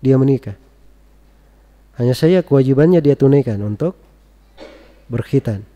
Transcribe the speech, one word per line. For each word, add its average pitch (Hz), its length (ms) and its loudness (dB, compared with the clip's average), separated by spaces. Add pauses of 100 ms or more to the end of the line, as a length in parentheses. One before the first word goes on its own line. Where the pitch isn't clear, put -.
dia 131 160 2
menikah. 131 320 -2 (1400)
Hanya 123 160 -2
saja 170 320 0
kewajibannya 139 560 2
dia 143 160 2
tunaikan 135 480 0
untuk 107 320 -6 (1120)
berkhitan. 117 560 -6 (120)